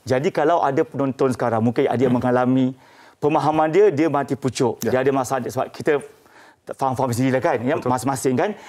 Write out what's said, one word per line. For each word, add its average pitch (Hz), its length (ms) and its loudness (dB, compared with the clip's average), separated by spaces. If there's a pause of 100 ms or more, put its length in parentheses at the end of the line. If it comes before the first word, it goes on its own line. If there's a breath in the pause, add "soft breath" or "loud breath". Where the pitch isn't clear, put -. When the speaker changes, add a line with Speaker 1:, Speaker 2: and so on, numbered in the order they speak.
Speaker 1:
Jadi 131 280 0
kalau 165 300 2
ada 139 220 0
penonton 135 480 -2
sekarang, 117 320 0
mungkin 123 240 2
ada - 100 0
yang 123 160 2
Speaker 2:
Hmm. 123 80 2
Speaker 1:
mengalami 127 460 2 (500 loud breath)
pemahaman 156 520 2
dia, 190 200 6
dia 160 200 2
mati 139 260 -2
pucuk. 123 460 -2
Speaker 2:
Ya. 117 120 -2
Speaker 1:
Dia 127 80 2
ada 131 140 2
masalah, 131 320 -2
sebab 120 240 -6
kita 143 320 -2 (680 loud breath)
faham-faham 131 380 -2
sendirilah 127 320 0
kan, 135 180 0
ya, 127 180 -2
Speaker 2:
Betul. - 120 -4
Speaker 1:
masing-masing 127 460 -2
kan. 170 160 0 (180 loud breath)